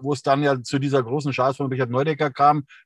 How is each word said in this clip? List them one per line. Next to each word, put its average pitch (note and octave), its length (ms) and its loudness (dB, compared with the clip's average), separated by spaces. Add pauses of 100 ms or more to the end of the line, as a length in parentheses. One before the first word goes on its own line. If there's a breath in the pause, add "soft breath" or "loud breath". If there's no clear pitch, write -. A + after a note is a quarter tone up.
wo C#3 120 -2
es C3+ 80 -6
dann C#3+ 220 2
ja C#3 180 2
zu C#3 160 -4
dieser C#3 240 0
großen C3+ 300 -4
Chance C3 260 0
von C3+ 140 -4
Richard B2+ 180 -2
Neudecker D3 400 0
kam. C#3+ 360 2 (200 loud breath)